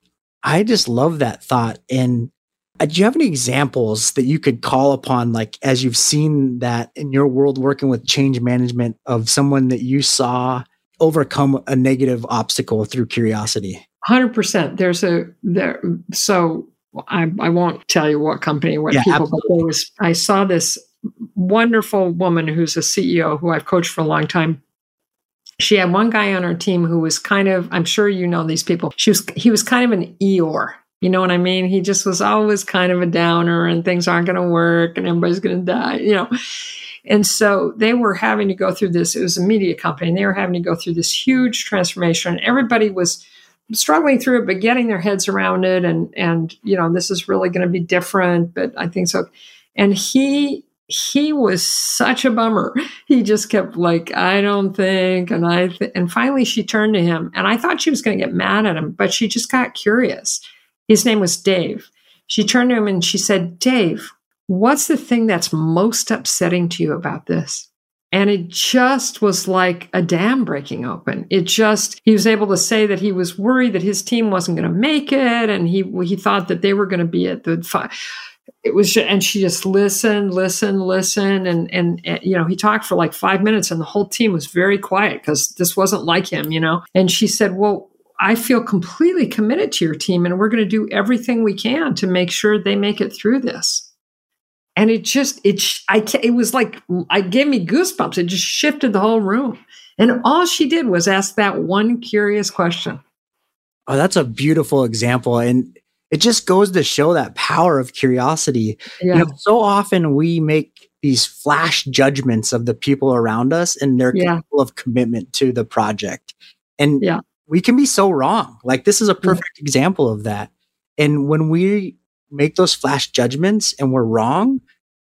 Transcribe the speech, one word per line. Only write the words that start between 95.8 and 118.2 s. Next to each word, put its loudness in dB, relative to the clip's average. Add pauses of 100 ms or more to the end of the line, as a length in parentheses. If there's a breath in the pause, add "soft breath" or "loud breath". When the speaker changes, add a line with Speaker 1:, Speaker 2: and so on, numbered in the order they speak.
Speaker 2:
I 4
ca-, -2
it 2
was 0
like, -2
it 0
gave 2
me 0
goosebumps. -2
It 0
just -4
shifted -2
the 2
whole 2
room. -2 (400 loud breath)
And 4
all 4
she 0
did 0
was 2
ask 0
that 0
one 0
curious 0
question. -4 (880)
Speaker 1:
Oh, -2
that's 2
a 2
beautiful 0
example. 0
And 0 (340)
it 0
just 2
goes 4
to 2
show 2
that -2
power 2
of -6
curiosity. 0 (240 loud breath)
Speaker 2:
Yeah. 0
Speaker 1:
You 6
know, 2
so 4
often 2
we 2
make -2 (120)
these 2
flash -2
judgments 0
of -2
the -2
people 0
around 0
us -2
and 2
their 2
Speaker 2:
Yeah. 2
Speaker 1:
level -2
of -2
commitment -2
to 0
the -2
project. -4 (440 soft breath)
And 2
Speaker 2:
Yeah. 0 (260)
Speaker 1:
we 2
can 2
be 6
so 2
wrong. 0